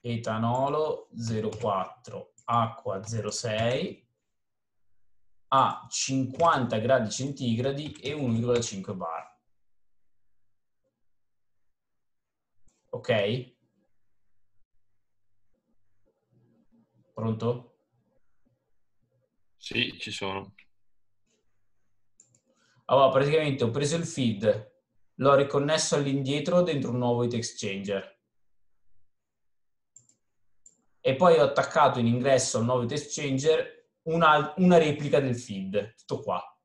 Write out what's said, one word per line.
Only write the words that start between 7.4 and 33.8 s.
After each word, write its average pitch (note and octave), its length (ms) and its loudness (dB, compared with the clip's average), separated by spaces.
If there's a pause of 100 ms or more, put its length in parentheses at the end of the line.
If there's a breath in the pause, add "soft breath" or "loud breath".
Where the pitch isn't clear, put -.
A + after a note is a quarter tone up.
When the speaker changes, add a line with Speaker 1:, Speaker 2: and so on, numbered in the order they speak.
Speaker 1:
e C#3 180 -10
uno C#3 200 -2
virgola A#2+ 280 0
cinque G2+ 340 -8
bar. E2 460 -10 (3500)
Ok? A2+ 640 -2 (3500)
Pronto? A2+ 680 -6 (1800)
Speaker 2:
Sì, - 420 -6
ci - 140 -10
sono. G2 420 -8 (2250)
Speaker 1:
Allora, C3+ 260 6
praticamente C#3+ 540 2
ho A2 60 0
preso D3 260 -2
il E3+ 80 -2
feed, A2 680 -2 (460)
l'ho C#3 180 4
riconnesso C#3+ 580 0
all'indietro C#3+ 680 0
dentro C#3+ 300 0
un B2 80 -2
nuovo A#2+ 240 0
heat A#2+ 120 -2
exchanger. G2 840 -6 (2750)
E C3 140 0
poi E3+ 240 6
ho D3 60 8
attaccato C3+ 540 2
in A#2 80 2
ingresso B2 520 2
al A2+ 60 0
nuovo B2 180 0
heat A#2 100 -4
exchanger D3 1000 -2 (100)